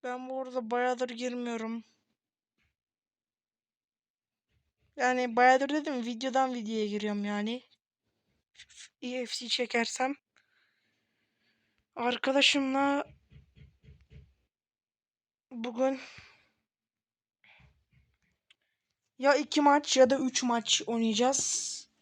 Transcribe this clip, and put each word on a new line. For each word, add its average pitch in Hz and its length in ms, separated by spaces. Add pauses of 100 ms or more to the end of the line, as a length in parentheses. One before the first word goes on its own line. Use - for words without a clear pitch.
Ben 254 260
bu 262 120
arada 254 300
bayağıdır 247 380
girmiyorum. 233 760 (3000)
Yani 247 400
bayağıdır 262 320
dedim, 285 340
videodan 254 520
videoya 220 320
giriyorum 208 380
yani. 208 380 (1400)
U 247 240
F - 0
C 240 220
çekersem. 247 680 (1800)
Arkadaşımla 269 1080 (2500)
bugün 247 500 (3250)
ya 269 160
iki 302 260
maç 285 360
ya 254 140
da 277 80
üç - 240
maç 233 440
oynayacağız. 233 1040 (120)